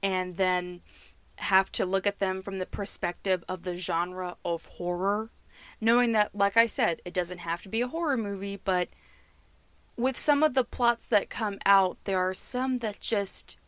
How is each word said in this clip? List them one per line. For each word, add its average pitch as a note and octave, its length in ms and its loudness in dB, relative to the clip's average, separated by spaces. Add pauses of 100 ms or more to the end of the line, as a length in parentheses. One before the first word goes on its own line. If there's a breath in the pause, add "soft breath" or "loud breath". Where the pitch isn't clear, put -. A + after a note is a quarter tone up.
and F#3 340 -4
then F3+ 460 -2 (540 loud breath)
have F#3+ 340 0
to - 160 0
look F#3 180 0
at - 140 -2
them F#3+ 240 -2
from F#3+ 160 -6
the F#3 80 -4
perspective F#3+ 840 -2
of F3+ 140 -6
the F3 140 -4
genre F3+ 680 -4
of E3+ 200 -2
horror, F#3+ 680 -2 (500 loud breath)
knowing A#3 320 4
that, G#3 220 2
like G3+ 220 2
I A#3 100 4
said, A3 380 0
it F3 100 -10
doesn't F3 240 -2
have E3+ 240 -4
to G3 60 -14
be A3 120 -2
a B3 60 0
horror D4+ 300 -2
movie, G3+ 400 -4
but F3+ 320 0 (1080 soft breath)
with B3+ 200 0
some C#4+ 260 4
of D4+ 120 2
the B3+ 100 2
plots A#3+ 420 0
that G3+ 240 2
come G3+ 340 -4
out, F#3+ 380 4
there F#3+ 160 0
are F#3 160 0
some B3+ 440 0
that A3 200 -4
just - 580 0 (120)